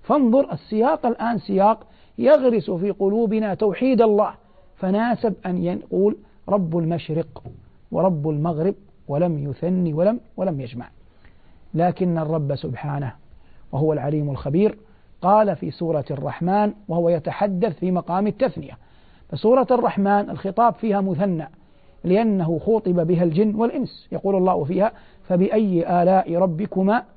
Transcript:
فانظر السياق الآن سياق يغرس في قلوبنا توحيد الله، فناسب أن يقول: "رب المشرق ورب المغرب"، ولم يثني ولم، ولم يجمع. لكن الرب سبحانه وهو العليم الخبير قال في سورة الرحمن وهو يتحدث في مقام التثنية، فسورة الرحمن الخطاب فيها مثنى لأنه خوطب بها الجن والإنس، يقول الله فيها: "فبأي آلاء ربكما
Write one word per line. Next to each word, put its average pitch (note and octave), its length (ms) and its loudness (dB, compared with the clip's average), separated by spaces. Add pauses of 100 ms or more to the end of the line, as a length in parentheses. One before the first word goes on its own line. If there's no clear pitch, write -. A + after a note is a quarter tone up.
فانظر C4+ 480 2
السياق A3 540 -2
الآن A#3 320 -2
سياق G3+ 500 0 (300)
يغرس A#3+ 540 4
في F#3+ 200 -2
قلوبنا G#3+ 640 0
توحيد A#3 480 2
الله، G#3 320 4 (420)
فناسب G#3+ 580 -2 (120)
أن F3+ 120 -4
يقول: F#3 600 -2 (320)
"رب F3 280 0
المشرق E3 680 -4 (480)
ورب D#3+ 380 0
المغرب"، D#3 460 -2 (320)
ولم D3 420 -2
يثني E3+ 440 -2
ولم، G3+ 260 0 (180)
ولم F3 240 -4
يجمع. A#2+ 280 -14 (840)
لكن F3 440 0
الرب D3+ 380 -2
سبحانه C#3+ 580 -8 (580)
وهو D3+ 220 0
العليم D3 360 -2
الخبير E3 480 0 (440)
قال G3+ 340 2
في E3 160 -8
سورة D#3 400 -4
الرحمن F3 640 -2 (140)
وهو E3+ 220 0
يتحدث F3 680 -2
في F3+ 120 -2
مقام F3+ 360 -2
التثنية، E3+ 500 -4 (520)
فسورة A#3 420 2
الرحمن G3+ 580 2
الخطاب G#3 440 0
فيها G3+ 280 -2
مثنى F3+ 480 -2 (540)
لأنه F#3 560 2
خوطب F#3 480 0
بها F3+ 160 2
الجن G3+ 320 2
والإنس، A#3 560 -4
يقول G3 240 -2
الله F3+ 280 2
فيها: F#3 280 0 (320)
"فبأي F3+ 800 2
آلاء F#3 320 2
ربكما F#3 680 0 (140)